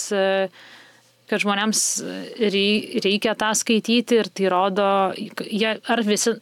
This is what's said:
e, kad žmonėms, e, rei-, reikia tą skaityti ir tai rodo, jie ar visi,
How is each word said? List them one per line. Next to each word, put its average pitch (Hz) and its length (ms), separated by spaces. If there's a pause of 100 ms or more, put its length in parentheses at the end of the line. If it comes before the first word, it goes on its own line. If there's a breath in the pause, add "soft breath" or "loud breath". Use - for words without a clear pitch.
(120)
e, 190 360 (840 loud breath)
kad 214 120
žmonėms, 202 380 (220)
e, 190 480
rei-, 202 520
reikia 208 340
tą 220 180
skaityti 233 600
ir 208 140
tai 190 180
rodo, 190 400 (240)
jie - 640 (120)
ar 233 140
visi, 208 300 (100)